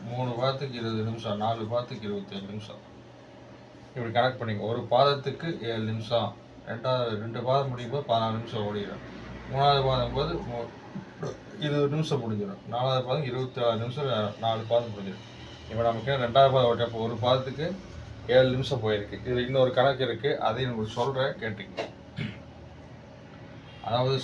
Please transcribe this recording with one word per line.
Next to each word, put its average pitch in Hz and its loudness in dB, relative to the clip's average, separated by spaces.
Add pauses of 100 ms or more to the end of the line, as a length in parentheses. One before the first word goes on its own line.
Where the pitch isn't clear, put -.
(100)
மூணு 123 -2 (100)
பாதத்துக்கு 135 -2
இருபது 110 -2
நிமிஷம், 110 -4
நாலு 113 0
பாதத்துக்கு 113 -4
இருபத்தேழு 98 -6
நிமிஷம். - -12 (1120)
இப்படி 113 -4
கணக்கு 123 4
பண்ணிங்க. 107 -2
ஒரு 120 -2 (100)
பாதத்துக்கு 139 4 (220)
ஏழு 113 -2
நிமிஷம், 110 0 (400)
ரெண்டாவது 117 0
ரெண்டு 113 -6
பாதம் 135 2
முடியும் 120 -6
போது 143 -2
பதினாலு 113 2
நிமிஷம் 110 -4
ஓடிடும். 101 -4 (460)
மூணாவது 139 6
பாதம் 123 2
போது 160 0 (160)
மூ-, 117 -6 (960)
இருபது 143 4
நிமிஷம் 151 2
முடிஞ்சிடும். 101 -4 (120)
நாலாவது 127 2
பாதம் 139 0
இருபத்தி 127 -2
ஆறு 110 0
நிமிஷம், 127 -2 (340)
நாலு 110 0
பாதம் 117 2
முடிஞ்சிடும். 98 -8 (440)
இப்போ 113 -2
நமக்கு 117 0 (120)
ரெண்டாவது 131 8
பாதம் 127 6
ஓட்டி, 117 2
அப்போ 113 -6
ஒரு 117 -2
பாதத்துக்கு 131 2 (680)
ஏழு 131 10
நிமிஷம் 117 0
போயிருக்கு. 104 0
இதுல 123 0
இன்னொரு 131 4
கணக்கு 131 4
இருக்கு, 120 0 (180)
அதையும் 123 0
உங்களுக்கு 110 -4
சொல்றேன், 131 2
கேட்டுக்கங்க. - -6 (2000)
அதாவது 127 2